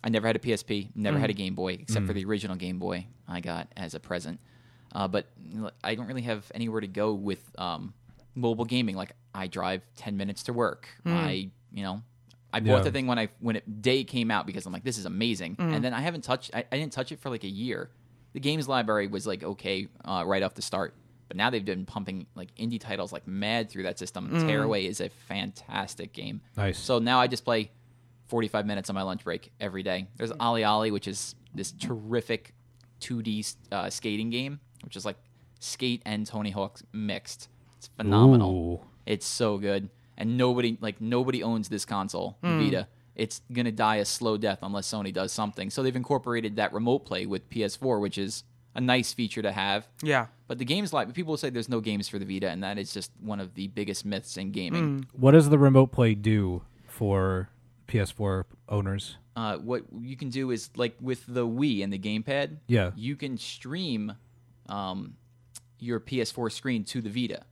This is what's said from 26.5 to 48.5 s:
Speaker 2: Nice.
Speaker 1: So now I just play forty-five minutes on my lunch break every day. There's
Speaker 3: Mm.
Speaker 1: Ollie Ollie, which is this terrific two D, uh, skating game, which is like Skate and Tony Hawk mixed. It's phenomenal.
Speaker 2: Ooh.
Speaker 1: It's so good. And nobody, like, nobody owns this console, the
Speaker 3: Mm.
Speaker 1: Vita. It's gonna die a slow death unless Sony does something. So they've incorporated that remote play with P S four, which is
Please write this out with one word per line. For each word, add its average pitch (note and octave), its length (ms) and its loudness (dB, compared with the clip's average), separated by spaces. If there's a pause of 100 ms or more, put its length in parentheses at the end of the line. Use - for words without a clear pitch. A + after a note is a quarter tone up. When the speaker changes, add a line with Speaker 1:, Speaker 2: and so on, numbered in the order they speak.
Speaker 2:
Nice. G2 200 0
Speaker 1:
So B2 200 2
now B2 220 4
I B2+ 80 6
just B2+ 180 -4
play A2+ 240 0 (580)
forty-five G#2+ 380 0
minutes G2+ 240 -4
on G2 40 -2
my G2 80 -2
lunch F#2+ 220 -4
break - 340 -6
every F#2+ 240 -4
day. F#2+ 340 -2
There's A2+ 160 -4
Speaker 3:
Mm. - 80 -8
Speaker 1:
Ollie A#2 240 2
Ollie, G#2+ 260 4
which G2+ 180 -2
is - 260 -8 (200)
this - 180 -8
terrific A2+ 800 -4 (480)
two A#2 220 -4
D, G#2+ 200 -2 (280)
uh, F#2+ 180 0
skating A2 400 -2
game, C3+ 320 -4 (240)
which - 120 -16
is F#2+ 100 -10
like G2 100 -4 (420)
Skate - 460 -2
and G#2+ 220 -2
Tony G#2+ 240 -4
Hawk G2 300 -4 (120)
mixed. G#2 560 -6 (300)
It's - 180 -20
phenomenal. G#2+ 560 10
Speaker 2:
Ooh. F2 280 -2 (260)
Speaker 1:
It's G#2 200 -2
so G#2+ 320 0
good. G2+ 300 0 (300)
And A2+ 180 0
nobody, B2 440 4
like, G#2+ 200 -6
nobody B2 420 0
owns A2 260 0
this G#2 160 -4
console, G2 580 -4
the F3 60 0
Speaker 3:
Mm. D#3+ 160 4
Speaker 1:
Vita. F#2 220 0 (300)
It's - 240 -4 (120)
gonna A#2+ 200 0
die G#2+ 240 4
a G#2 80 2
slow A2 320 0
death G#2 260 0
unless G2 280 -4
Sony G2 220 -4
does F#2+ 200 -2
something. G#2 380 -4
So C3+ 120 -4
they've C3 140 2
incorporated A#2+ 600 0
that G#2+ 160 2
remote A#2 340 2
play F#2+ 200 -4
with G2 240 -4
P A2 140 0
S F#2+ 120 -2
four, B2+ 240 2
which G2+ 180 -2
is G2 260 -6 (300)